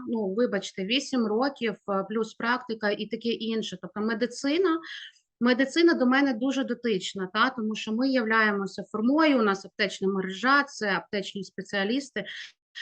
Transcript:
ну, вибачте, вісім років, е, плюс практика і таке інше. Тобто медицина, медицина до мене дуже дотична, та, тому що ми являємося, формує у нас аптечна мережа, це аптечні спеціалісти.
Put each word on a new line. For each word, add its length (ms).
ну, 260
вибачте, 520
вісім 400
років, 480
е, 360
плюс 240
практика 560
і 160
таке 240
інше. 520
Тобто 200
медицина, 800
медицина 540
до 120
мене 280
дуже 300
дотична, 680
та, 160
тому 260
що 180
ми 160
являємося, 760
формує 560
у 20
нас 240
аптечна 420
мережа, 560
це 340
аптечні 460
спеціалісти. 800